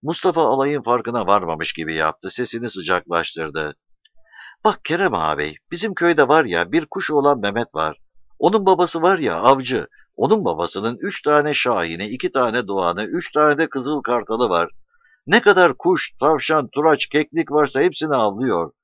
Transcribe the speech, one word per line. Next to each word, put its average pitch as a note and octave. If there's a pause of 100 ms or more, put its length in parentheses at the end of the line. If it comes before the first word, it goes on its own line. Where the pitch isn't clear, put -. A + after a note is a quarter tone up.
Mustafa E3
alayın C3+
farkına A#2
varmamış E2
gibi D#2
yaptı. D#2
Sesini A#2
sıcaklaştırdı. E2 (880)
"Bak G#3
Kerem E3+
ağabey, D2+ (140)
bizim F#3
köyde D#3+
var D3+
ya, F2
bir D#3
kuş -
olan C#3+
Mehmet G#2
var. D#2 (420)
Onun G3
babası F3+
var F3+
ya, A2
avcı. B2 (280)
Onun E3+
babasının F#2+
üç G2
tane D3
şahini, F2+
iki B2
tane A#2+
doğanı, F#2
üç -
tane D3+
de D#3+
kızıl C#3
kartalı A#2
var. E2+ (580)
Ne F#3+
kadar -
kuş, -
tavşan, D3
turaç, D3
keklik D3+
varsa C#3
hepsini D#3
avlıyor. G#2 (120)